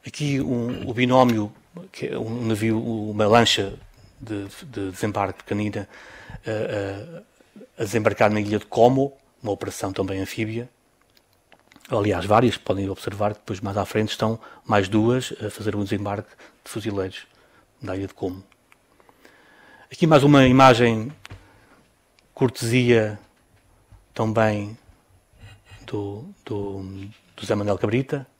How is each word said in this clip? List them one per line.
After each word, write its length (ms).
Aqui 360
um, 500
o 20
binómio, 600
que 160
é 100
um 260
navio, 380
uma 440
lancha 520
de, 260
de 260
desembarque 540
pequenina, 440
a, 800
a, 40
a 20
desembarcar 440
na 120
ilha 180
de 80
Como, 500
uma 120
operação 400
também 280
anfíbia. 480
Aliás, 360
várias, 320
podem 340
observar 420
que 60
depois 220
mais 160
à 80
frente 260
estão 300
mais 220
duas 520
a 80
fazer 280
um 80
desembarque 460
de 60
fuzileiros 500
na 160
ilha 120
de 60
Como. 300
Aqui 160
mais 180
uma 220
imagem 680
cortesia 840
também 640
do, 420
do, 380
do 100
Zé 80
Manuel 240
Cabrita. 480